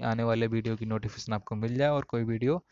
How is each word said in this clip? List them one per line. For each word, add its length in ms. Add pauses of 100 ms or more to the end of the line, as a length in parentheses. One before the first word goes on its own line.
(120)
आने 120
वाले 240
वीडियो 280
की 100
नोटिफिकेशन 480
आपको 220
मिल 220
जाए 120
और 200
कोई 140
वीडियो 480